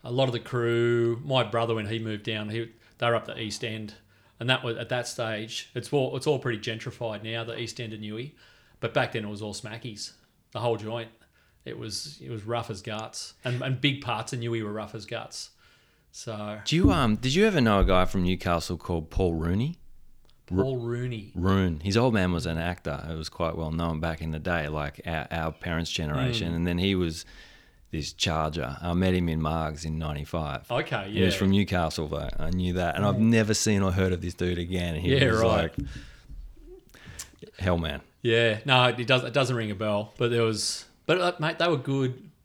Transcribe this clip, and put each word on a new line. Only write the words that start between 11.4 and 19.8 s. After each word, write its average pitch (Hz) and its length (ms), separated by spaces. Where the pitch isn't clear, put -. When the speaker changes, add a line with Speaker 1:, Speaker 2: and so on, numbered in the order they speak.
Speaker 1:
It 117 140
was, 117 440
it 131 80
was 107 140
rough 117 260
as 98 120
guts, 110 500
and, 123 180
and 131 180
big 139 220
parts 123 320
of 123 60
Newey 117 220
were 104 100
rough 104 220
as 107 120
guts. - 440
So 104 540
Speaker 2:
Do 151 100
you, 185 160
um, 120 240
did 127 180
you 202 120
ever 185 160
know 104 180
a 90 40
guy 90 200
from 90 200
Newcastle 87 520
called 85 340
Paul 92 240
Rooney? 95 440